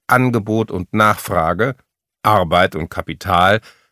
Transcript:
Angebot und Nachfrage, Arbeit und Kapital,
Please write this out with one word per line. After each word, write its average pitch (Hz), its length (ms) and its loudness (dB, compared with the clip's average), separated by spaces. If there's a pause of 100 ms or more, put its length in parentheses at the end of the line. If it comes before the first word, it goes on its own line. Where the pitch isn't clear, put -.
Angebot 113 600 0
und 90 220 -8
Nachfrage, 104 840 0 (460)
Arbeit 90 560 2
und 78 140 -8
Kapital, 92 720 0 (300)